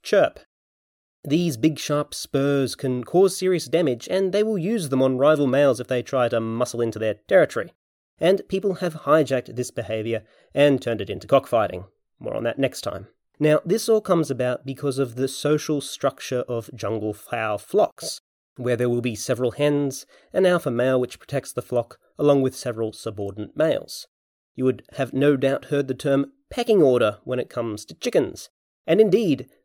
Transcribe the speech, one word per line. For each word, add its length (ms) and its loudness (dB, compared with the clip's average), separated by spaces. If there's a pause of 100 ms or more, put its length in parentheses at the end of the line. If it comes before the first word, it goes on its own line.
chirp. 380 2 (840)
These 360 0
big 200 2
sharp 360 -4
spurs 640 0
can 280 -4
cause 320 4
serious 300 -2
damage, 420 0
and 240 0
they 100 2
will 160 -2
use 300 -2
them 140 2
on 160 2
rival 280 4
males 340 2
if 80 -10
they 140 -2
try 280 0
to 100 0
muscle 400 -4
into 180 -2
their 180 -2 (120)
territory, 440 2 (500)
and 260 2
people 280 -2
have 260 -6
hijacked 520 2
this 160 -6
behavior 520 -4 (320)
and 260 4
turned 220 -2
it 80 -6
into 160 -10
cockfighting. 580 2 (340)
More 160 -8
on 100 -4
that 140 -4
next 220 -2
time. 280 -10 (300)
Now, 280 2
this 220 0
all 120 4
comes 300 0
about 340 -4
because 340 -4
of 180 -2
the 120 -2
social 540 -2
structure 680 -4
of 260 -6
jungle 380 -4
fowl 460 -4
flocks, 640 -2 (360)
where 200 -2
there 120 0
will 120 0
be 160 -2
several 340 -2
hens, 560 0 (260)
an 140 2
alpha 240 2
male 300 2
which 180 -4
protects 340 -6
the 80 -6
flock, 380 -4 (200)
along 240 4
with 120 0
several 380 -6
subordinate 640 -10
males. 500 -2 (480)
You 120 -2
would 260 0
have 200 -4
no 240 4
doubt 300 -2
heard 220 -2
the 60 -4
term 380 0 (180)
pecking 300 2
order 440 4
when 160 -4
it 100 -8
comes 360 -6
to 80 -18
chickens. 560 -2 (360)
And 140 6
indeed, 480 2 (160)